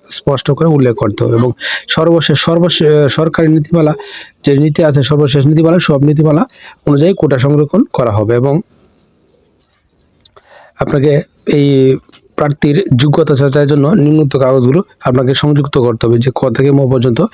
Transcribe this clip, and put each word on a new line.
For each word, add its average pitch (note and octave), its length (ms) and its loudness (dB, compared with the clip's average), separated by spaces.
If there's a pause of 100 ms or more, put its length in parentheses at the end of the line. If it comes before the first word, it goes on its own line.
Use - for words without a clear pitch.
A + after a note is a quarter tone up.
(100)
স্পষ্ট - 400 -4
করে D#3+ 180 0
উল্লেখ C3 260 2
করতে A2+ 300 -4
হবে। A#2+ 100 0
এবং A#2+ 180 0 (360)
সর্বশেষ, D#3+ 500 0
সর্বশেষ, E3+ 540 0
আহ, D3 160 2
সরকারি D#3+ 400 -2
নীতিমালা D#3 440 0 (540)
যে C#3+ 100 2
নীতি D3+ 280 0
আছে, C#3+ 180 2
সর্বশেষ C#3+ 440 0
নীতিমালা, D#3+ 320 2
সব C#3+ 240 0
নীতিমালা D3+ 420 2 (420)
অনুযায়ী D3+ 300 2
কোটা C#3 220 0
সংরক্ষণ D3 440 0 (100)
করা A#2 200 -2
হবে G#2+ 220 0
এবং C#3 260 0 (2250)
আপনাকে C#3+ 440 0 (240)
এই C#3 500 2 (400)
প্রার্থীর D3 480 -2 (120)
যোগ্যতা D3 380 0
যাচাইয়ের C#3 360 0
জন্য C#3+ 180 2
নিম্নোক্ত D3+ 480 0
কাগজগুলো C3 460 0 (220)
আপনাকে C3 300 0
সংযুক্ত C#3+ 440 -2
করতে A#2+ 280 -2
হবে A#2 120 2
যে B2+ 160 -2
ক C3 160 -2
থেকে C3+ 200 0
ম C#3 200 2
পর্যন্ত B2+ 440 0